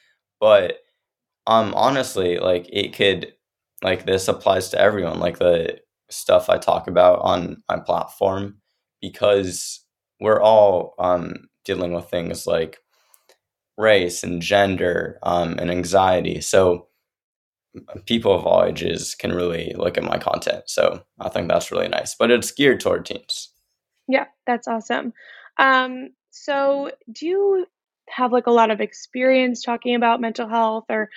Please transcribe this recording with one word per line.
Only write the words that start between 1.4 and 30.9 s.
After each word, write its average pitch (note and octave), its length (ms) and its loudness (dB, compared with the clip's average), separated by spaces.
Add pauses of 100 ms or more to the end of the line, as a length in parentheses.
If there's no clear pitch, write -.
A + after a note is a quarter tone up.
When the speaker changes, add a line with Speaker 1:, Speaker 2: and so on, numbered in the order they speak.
Speaker 1:
um, A2 280 2
honestly, A2 640 0
like, F2+ 320 -2
it G2 240 -4
could, F#2+ 380 0 (500)
like, F#2 220 -2
this F#2+ 240 -2
applies F#2+ 420 0
to - 80 -6
everyone, F#2+ 400 0
like, F2 200 -4
the E2+ 420 0 (300)
stuff - 400 0
I F2+ 80 2
talk - 280 -2
about F2+ 340 4
on F2+ 480 -4
my F2+ 100 -2
platform, G2 800 -4 (420)
because G2 840 -2 (360)
we're G#2 200 2
all, G#2 580 6
um, F2 500 -4 (160)
dealing F2+ 280 -4
with E2+ 160 -8
things F2 380 -8
like E2 320 -2 (1000)
race G2+ 440 2
and F2 180 -6
gender, F2+ 800 0
um, F2 360 -2
and E2 120 -2
anxiety. F2 720 0
So F2+ 460 2 (1160)
people A2+ 280 2
of E2+ 140 0
all F2+ 180 4
ages E2+ 500 -4
can - 180 -6
really E2+ 440 -4
look F2 200 -2
at E2+ 80 -2
my - 140 -2
content. - 480 -4
So - 360 -2 (160)
I F#2 120 -8
think F#2 180 -4
that's E2+ 240 0
really F#2 160 -2
nice, - 260 -6
but A#2 160 0
it's A#2+ 220 0
geared C3+ 280 2
toward F2 260 -2
teens. - 420 -12 (580)
Speaker 2:
Yeah, C4+ 200 -2 (200)
that's A#3+ 220 -4
awesome. A#3 460 -6 (440)
Um, C4 520 0 (200)
so C#4 640 -2 (180)
do A3+ 160 -12
you F#4+ 400 0 (420)
have, B3 220 -4
like, A#3+ 160 0
a A#3+ 60 2
lot A3+ 180 4
of G#3+ 120 -4
experience B3+ 800 0
talking A#3+ 320 -4
about A#3+ 260 2
mental A3+ 280 -6
health, A3 420 -2